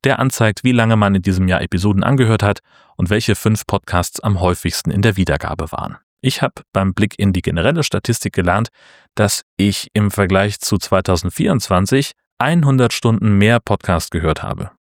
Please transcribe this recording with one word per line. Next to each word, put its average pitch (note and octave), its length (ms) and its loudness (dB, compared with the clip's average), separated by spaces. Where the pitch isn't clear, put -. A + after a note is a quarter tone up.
der C3+ 140 2
anzeigt, A#2 440 0
wie B2+ 80 2
lange A2+ 240 4
man G2+ 200 4
in F#2 60 2
diesem F#2 280 2
Jahr F#2 120 0
Episoden F#2+ 400 0
angehört A#2 420 2
hat G2+ 160 0
und F2+ 140 -2
welche G#2+ 260 2
fünf - 320 -2
Podcasts - 540 -4
am G2 180 0
häufigsten F2 500 -2
in G2 120 0
der G2+ 160 2
Wiedergabe D#2 560 -2
waren. - 240 -10
Ich - 200 -2
hab - 200 -6
beim F#2+ 220 0
Blick - 260 -2
in G2+ 140 2
die F2+ 80 0
generelle A#2+ 420 0
Statistik - 480 -4
gelernt, F#2+ 380 0
dass G#2 260 0
ich G2+ 340 0
im G#2 200 0
Vergleich G2 500 0
zu - 160 -2
zweitausendvierundzwanzig F#2+ 1400 0
einhundert C3+ 560 2
Stunden A2 440 2
mehr A2 220 4
Podcast - 520 -2
gehört D#2+ 320 -2
habe. - 280 -8